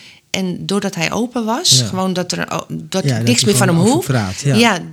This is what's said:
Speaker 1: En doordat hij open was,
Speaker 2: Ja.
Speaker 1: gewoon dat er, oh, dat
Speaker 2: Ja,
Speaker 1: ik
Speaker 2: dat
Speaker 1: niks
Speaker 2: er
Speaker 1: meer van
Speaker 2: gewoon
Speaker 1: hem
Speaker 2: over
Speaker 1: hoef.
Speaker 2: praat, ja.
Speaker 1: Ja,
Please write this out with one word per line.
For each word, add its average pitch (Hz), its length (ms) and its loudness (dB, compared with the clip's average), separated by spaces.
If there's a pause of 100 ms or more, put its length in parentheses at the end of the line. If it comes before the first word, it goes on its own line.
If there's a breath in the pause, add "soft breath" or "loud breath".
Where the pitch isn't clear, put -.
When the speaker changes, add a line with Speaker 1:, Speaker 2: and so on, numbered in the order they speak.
(300 loud breath)
Speaker 1:
En 185 360 -4
doordat 196 300 -2
hij 165 160 -2
open 233 340 -4
was, 254 340 2
Speaker 2:
Ja. 123 60 0
Speaker 1:
gewoon 185 280 -2
dat 180 180 -4
er, 170 220 -6
oh, - 160 -6
dat 160 340 -6
Speaker 2:
Ja, 143 60 0
Speaker 1:
ik 123 80 0
Speaker 2:
dat 117 100 -2
Speaker 1:
niks 120 140 4
Speaker 2:
er - 60 0
Speaker 1:
meer 202 80 4
van 185 120 4
Speaker 2:
gewoon 170 80 4
Speaker 1:
hem 196 180 4
Speaker 2:
over - 20 2
Speaker 1:
hoef. 370 100 0
Speaker 2:
praat, 104 340 -2
ja. 139 160 2
Speaker 1:
Ja, 220 240 4 (140)